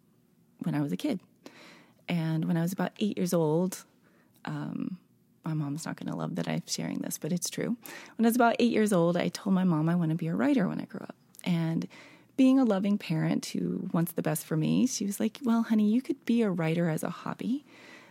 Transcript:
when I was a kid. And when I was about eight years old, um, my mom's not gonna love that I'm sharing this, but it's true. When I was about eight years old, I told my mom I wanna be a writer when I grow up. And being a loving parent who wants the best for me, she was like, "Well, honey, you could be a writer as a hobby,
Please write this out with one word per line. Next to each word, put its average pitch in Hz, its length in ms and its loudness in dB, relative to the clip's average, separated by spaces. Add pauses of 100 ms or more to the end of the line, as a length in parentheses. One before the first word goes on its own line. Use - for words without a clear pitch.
(600)
when 160 140 -4
I 147 60 0
was 147 120 -2
a 185 40 -4
kid. 254 240 -2 (880)
And 160 380 0
when 175 100 0
I 165 60 0
was 175 100 0
about 185 280 -2
eight 208 180 -2
years 180 160 0
old, 170 500 2 (640)
um, - 500 -6 (480)
my 160 100 -4
mom's 147 300 -4
not - 120 -8
gonna - 200 -8
love 117 200 -6
that - 120 -4
I'm 170 180 -2
sharing - 340 -4
this, - 180 -8
but 156 140 -6
it's - 180 -2
true. - 260 -4 (400)
When 226 80 2
I 233 40 6
was 233 80 2
about 233 220 4
eight 240 140 4
years 214 220 2
old, 175 220 4
I 180 120 0
told - 260 -2
my 185 100 2
mom 160 260 2
I 175 40 2
wanna 160 200 0
be 165 140 -4
a 165 60 -4
writer 262 340 2
when - 120 -6
I - 60 -8
grow - 160 -14
up. - 140 -16 (280)
And 165 420 0 (520)
being 262 200 8
a 262 60 4
loving 202 320 2
parent 160 500 0
who 180 460 -4
wants 170 200 0
the - 100 -4
best 156 240 -2
for 165 100 -2
me, 160 300 2
she - 180 -4
was 202 160 -4
like, 214 220 -2
"Well, 226 220 2
honey, 214 260 4
you 247 100 4
could - 240 -6
be 233 160 2
a 214 100 2
writer 170 380 2
as 156 140 0
a - 80 0
hobby, - 540 -6 (460)